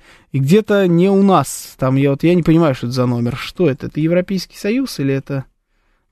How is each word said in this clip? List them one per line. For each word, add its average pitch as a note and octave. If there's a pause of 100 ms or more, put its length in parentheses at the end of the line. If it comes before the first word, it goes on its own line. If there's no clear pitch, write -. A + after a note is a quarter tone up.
(320)
И C3+
где-то G3
не F3
у G3
нас. F#3
Там C3+
я C#3
вот, C#3
я E3+
не E3+
понимаю, D#3+
что B2+
это B2
за B2+
номер. A#2+
Что -
это? B2+
Это -
Европейский F3+
Союз A#3+
или C3+
это... C3+ (680)